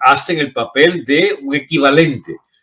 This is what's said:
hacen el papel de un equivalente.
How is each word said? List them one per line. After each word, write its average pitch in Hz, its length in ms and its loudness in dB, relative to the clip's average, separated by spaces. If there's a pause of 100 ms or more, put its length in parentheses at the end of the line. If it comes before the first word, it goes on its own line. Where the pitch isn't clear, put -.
hacen 139 400 0
el 139 120 -4
papel 143 520 0
de 180 360 0
un 143 140 -8
equivalente. 143 840 0 (260)